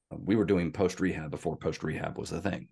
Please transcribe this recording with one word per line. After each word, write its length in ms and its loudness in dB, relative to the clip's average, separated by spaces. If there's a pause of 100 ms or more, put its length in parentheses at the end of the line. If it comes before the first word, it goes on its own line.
(100)
we 240 0
were 100 6
doing 280 4
post-rehab 580 0
before 260 -4
post-rehab 640 -4
was 120 -6
the 100 -4
thing. 320 -4